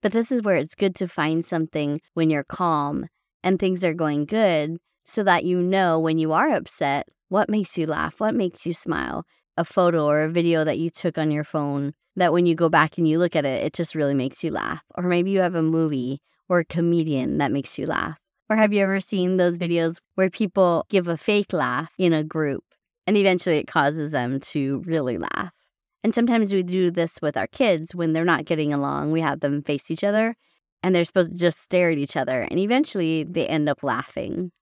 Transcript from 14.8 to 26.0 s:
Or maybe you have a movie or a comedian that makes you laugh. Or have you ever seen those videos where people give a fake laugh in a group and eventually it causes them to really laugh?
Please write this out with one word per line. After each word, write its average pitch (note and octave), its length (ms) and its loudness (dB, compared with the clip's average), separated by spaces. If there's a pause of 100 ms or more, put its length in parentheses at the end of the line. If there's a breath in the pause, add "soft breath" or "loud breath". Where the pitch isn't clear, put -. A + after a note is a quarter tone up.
Or F3+ 80 -4
maybe F3+ 260 2
you G3 100 2
have F3+ 140 0
a E3 80 0
movie D3+ 580 0 (280)
or F3+ 100 2
a E3 60 0
comedian D#3 760 0
that C#3+ 140 0
makes C#3 260 -6
you - 80 -6
laugh. - 320 -4 (300)
Or G#3+ 80 2
have G#3+ 160 4
you G3+ 100 2
ever G3 160 0
seen F#3 380 0
those F3 220 2
videos E3+ 400 0 (180)
where F#3+ 120 2
people F3+ 600 2
give F#3 180 2
a E3+ 100 -2
fake G#3 360 0
laugh C#3 460 -2
in F3+ 140 4
a D#3 120 2
group D#3 400 -4 (420)
and G#3 100 4
eventually F#3 420 4
it - 100 -4
causes D3+ 420 0
them C3+ 300 -2
to C3+ 460 -4
really C#3 320 -2
laugh? - 340 -6 (500)